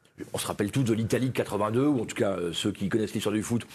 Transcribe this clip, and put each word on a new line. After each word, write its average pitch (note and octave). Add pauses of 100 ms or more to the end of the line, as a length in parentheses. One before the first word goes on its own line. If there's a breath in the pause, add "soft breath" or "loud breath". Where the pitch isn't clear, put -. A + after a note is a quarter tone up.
(320)
On -
se -
rappelle G2
tous C3+
de A#2
l'Italie A2+
de A#2+
quatre-vingt-deux, A2
ou C#3+
en G#2
tout -
cas, G2+
euh, F2
ceux G2+
qui F#2+
connaissent G#2+
l'histoire G#2
du G#2+
foot A#2 (100 loud breath)